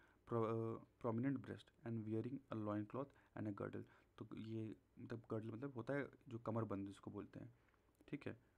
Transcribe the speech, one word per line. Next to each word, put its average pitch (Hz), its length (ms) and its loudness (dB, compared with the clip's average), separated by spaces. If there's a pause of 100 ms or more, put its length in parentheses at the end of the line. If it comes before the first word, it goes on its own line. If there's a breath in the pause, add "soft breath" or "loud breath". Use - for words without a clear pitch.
(340 loud breath)
pro-, 113 180 8
uh, 113 260 2 (280)
prominent 117 420 4
breast - 400 -8
and 110 200 0
wearing 110 300 2 (160)
a 107 140 0
loin 104 180 2
cloth - 560 -6
and 107 60 0
a 104 100 -2
girdle। 104 260 -2 (340 loud breath)
तो 113 180 -8
ये 110 400 -4 (240)
मतलब 120 240 -6
girdle 113 300 -2
मतलब 135 220 -4
होता 117 180 -2
है 139 140 2 (200)
जो 117 120 -4
कमरबंद 107 480 2
जिसको 98 240 -6
बोलते 98 280 -6
हैं, 120 140 -10 (540 soft breath)
ठीक - 200 -6
है। 107 100 -6 (200 soft breath)